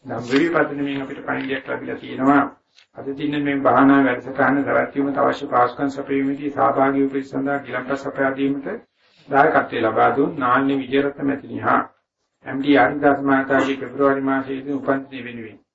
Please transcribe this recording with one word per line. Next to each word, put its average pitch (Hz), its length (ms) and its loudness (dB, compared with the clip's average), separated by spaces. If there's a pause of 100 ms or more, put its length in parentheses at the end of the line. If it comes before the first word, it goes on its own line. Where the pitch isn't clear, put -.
නම් 117 180 -8
වෙවි 139 260 0
පදනමින් 143 520 -2
අපිට 135 200 -10
පණිවිඩයක් 135 440 -6
ලැබිලා 131 320 -8
තියෙනවා. 135 480 2 (520)
අද 135 120 -12
දින 143 300 -4
මේ 143 200 -2
භාවනා 139 440 6
වැඩසටහන 135 600 0
පැවැත්වීමට 135 560 0
අවශ්‍ය 131 280 0
පාසුකම් 135 420 0
සැපයීමේදී 139 640 -2
සහභාගී 139 480 2
වූ 139 120 2
පිරිස 135 200 -6
සඳහා 139 280 -2
ගිලන්පස 127 420 -6
සපයා 135 320 -2
දීමට 139 340 -2 (600)
දායකත්වය 139 500 2
ලබා 120 340 4
දුන් 143 220 2
නාන්‍ය 139 420 2
විජයරත්න 139 480 -2
මැතිණිය 120 360 -4
හා 117 220 2 (640)
එම් 135 100 -8
ඩී 139 200 2
ආරිදාස 143 440 2
මහතාගේ 135 560 2
පෙබරවාරි 135 440 0
මාසයේදී 135 540 -4
උපන් 135 300 -2
දිනය 131 180 -14
වෙනුවෙන් 117 360 -14 (160)